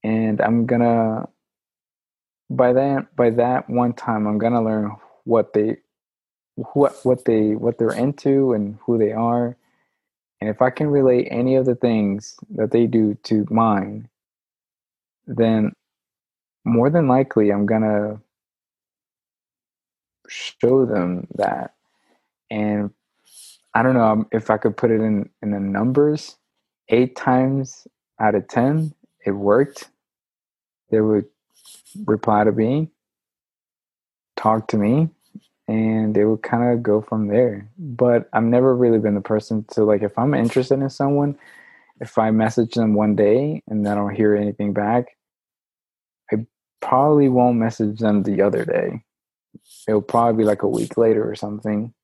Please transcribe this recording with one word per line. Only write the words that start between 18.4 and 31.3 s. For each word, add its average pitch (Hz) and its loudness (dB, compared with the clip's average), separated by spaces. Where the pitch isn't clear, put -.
show - 0
them 90 -4
that. - -4
And 104 -4
I 110 2
don't 127 4
know, 117 4
um, 110 0
if 110 -4
I 110 2
could 107 -2
put 117 0
it 110 2
in, 107 -2
in 104 -4
the 101 -4
numbers, 127 0
eight 123 2
times 131 -2
out 107 0
of 98 -2
ten, 147 0
it 101 -4
worked. 101 0
They 110 2
would 107 0